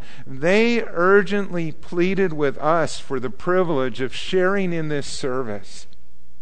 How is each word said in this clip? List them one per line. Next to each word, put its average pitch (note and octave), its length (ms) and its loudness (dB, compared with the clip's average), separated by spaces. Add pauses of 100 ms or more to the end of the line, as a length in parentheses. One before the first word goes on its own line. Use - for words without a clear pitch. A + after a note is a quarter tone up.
(280)
they G3+ 560 2
urgently F3+ 880 2
pleaded F3+ 600 0
with D3 260 0
us D#3 400 2
for C3+ 200 -2
the A#2+ 120 -2
privilege C#3+ 680 0
of B2+ 160 -2
sharing F#3 560 2
in D#3+ 180 -2
this D3 180 0
service. B2 800 -2 (540)